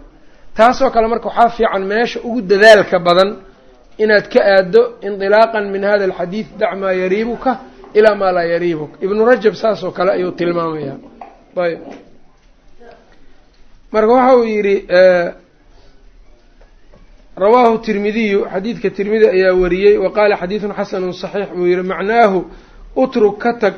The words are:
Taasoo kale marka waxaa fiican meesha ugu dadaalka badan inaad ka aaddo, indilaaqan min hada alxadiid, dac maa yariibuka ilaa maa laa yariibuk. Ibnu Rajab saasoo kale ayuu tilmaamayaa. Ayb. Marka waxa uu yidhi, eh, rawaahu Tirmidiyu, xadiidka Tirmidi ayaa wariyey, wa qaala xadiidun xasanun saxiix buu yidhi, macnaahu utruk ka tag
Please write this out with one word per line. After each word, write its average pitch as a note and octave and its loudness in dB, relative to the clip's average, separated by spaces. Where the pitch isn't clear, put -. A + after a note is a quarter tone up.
Taasoo B3 2
kale A3+ 0
marka A3+ -4
waxaa A3+ 2
fiican A3 -2
meesha A#3 -4
ugu A#3+ -6
dadaalka G3 4
badan F3 2
inaad G#3+ 2
ka G3 2
aaddo, F#3+ 4
indilaaqan G#3 0
min G3 -4
hada G3+ 0
alxadiid, F#3 -6
dac F#3+ -2
maa G3 -4
yariibuka G#3+ -2
ilaa G#3 6
maa G3 0
laa F3 0
yariibuk. E3+ -2
Ibnu G#3+ 0
Rajab A3 2
saasoo F#3 -4
kale F#3 -2
ayuu F3+ -2
tilmaamayaa. E3 -6
Ayb. E3+ -4
Marka G#3+ 2
waxa B3+ 4
uu A#3+ 2
yidhi, G#3 0
eh, F3+ 4
rawaahu A3+ 2
Tirmidiyu, G#3 -2
xadiidka G3 -6
Tirmidi G#3+ 0
ayaa F#3 2
wariyey, F#3 2
wa F#3+ -2
qaala G#3 2
xadiidun G3 -6
xasanun F#3 -6
saxiix F#3+ -8
buu F3+ -2
yidhi, F3+ 0
macnaahu F#3+ 0
utruk A#3 0
ka A#3+ -2
tag G#3+ -2